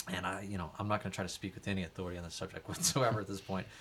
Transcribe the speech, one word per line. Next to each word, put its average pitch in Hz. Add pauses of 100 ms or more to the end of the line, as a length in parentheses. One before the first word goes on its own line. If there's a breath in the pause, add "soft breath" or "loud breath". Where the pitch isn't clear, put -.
(120)
and 90
I, 98
you 101
know, 82
I'm 104
not 107
gonna 95
try 98
to 87
speak -
with -
any 95
authority 87
on 87
the 82
subject -
<laughs> -
whatsoever 117
at 98
this 98
point, 95 (140 loud breath)